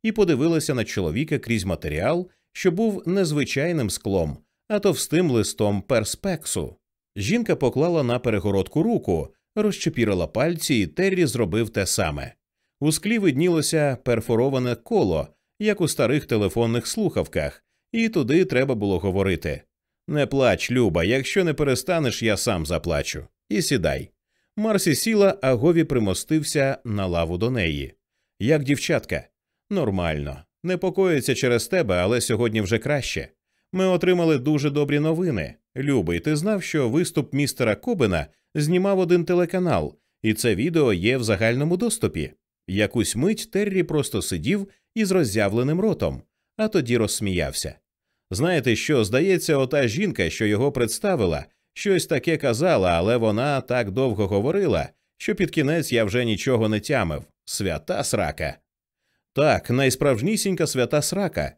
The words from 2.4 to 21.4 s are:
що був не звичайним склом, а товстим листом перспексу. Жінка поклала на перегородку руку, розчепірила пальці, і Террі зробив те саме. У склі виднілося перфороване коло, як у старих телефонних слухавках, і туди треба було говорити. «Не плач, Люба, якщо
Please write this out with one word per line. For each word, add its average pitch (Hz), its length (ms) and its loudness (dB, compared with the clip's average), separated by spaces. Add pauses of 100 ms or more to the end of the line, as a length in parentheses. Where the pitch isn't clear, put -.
що - 200 0
був 202 340 -2
не 185 200 0
звичайним 147 640 -2
склом, 87 480 -2 (300)
а 208 120 0
товстим 175 520 2
листом 104 500 0
перспексу. 110 920 -4 (400)
Жінка 175 400 0
поклала 147 480 2
на 120 160 0
перегородку 101 640 0
руку, 120 500 0 (220)
розчепірила 117 720 0
пальці, 151 480 0
і 101 120 2
Террі 180 380 0
зробив 110 440 -2
те 101 160 -2
саме. 76 480 -4 (460)
У 147 120 0
склі 214 280 -2
виднілося 151 840 2
перфороване 123 720 0
коло, 92 520 0 (320)
як 208 220 0
у 160 60 2
старих 131 380 0
телефонних 113 600 0
слухавках, 92 760 -2 (280)
і 226 180 0
туди 170 360 2
треба 135 300 0
було 98 240 0
говорити. 92 600 -2 (460)
«Не 147 180 0
плач, 123 460 2
Люба, 101 320 2
якщо 131 400 0